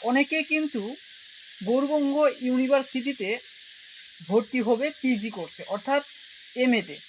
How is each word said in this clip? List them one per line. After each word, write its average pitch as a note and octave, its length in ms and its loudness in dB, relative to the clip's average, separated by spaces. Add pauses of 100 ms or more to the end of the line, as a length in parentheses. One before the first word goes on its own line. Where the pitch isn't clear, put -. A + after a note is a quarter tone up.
অনেকে C#4 280 2 (140)
কিন্তু D4+ 300 0 (840)
গৌরবঙ্গ C#4 480 2 (320)
ইউনিভার্সিটিতে C4 800 0 (1000)
ভর্তি A3 380 2
হবে A#3+ 180 2 (160)
পিজি A3+ 360 0
কোর্সে - 260 -10 (120)
অর্থাৎ C4+ 260 0 (640)
এমএতে। G#3+ 340 2 (120)